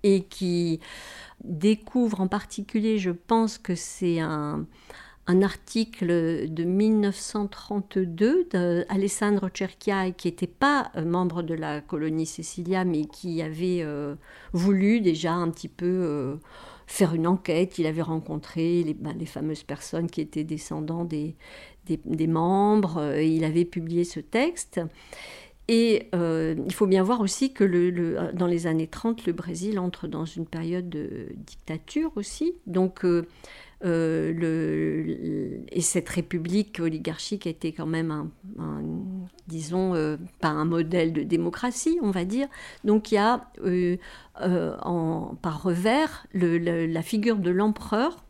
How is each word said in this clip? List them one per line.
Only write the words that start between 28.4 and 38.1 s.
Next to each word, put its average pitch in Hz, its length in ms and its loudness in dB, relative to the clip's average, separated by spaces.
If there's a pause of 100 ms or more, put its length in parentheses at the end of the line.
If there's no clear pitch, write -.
les 170 200 0
années 160 200 0
trente, 226 380 -4
le 175 60 0
Brésil 175 480 -4
entre 180 280 -4
dans 160 180 -4
une 160 200 -8
période 175 440 -6
de - 380 -8 (100)
dictature - 800 -6
aussi. 320 380 -4 (100)
Donc, 185 400 0
euh, 170 200 4 (600)
euh, 160 480 2
le, 160 680 0
le, 160 580 -4 (120)
et 170 100 0
cette 170 280 -2
république 175 720 -2
oligarchique 165 640 -4
a - 20 -2
été 160 220 -6
quand 160 140 -8
même 160 260 0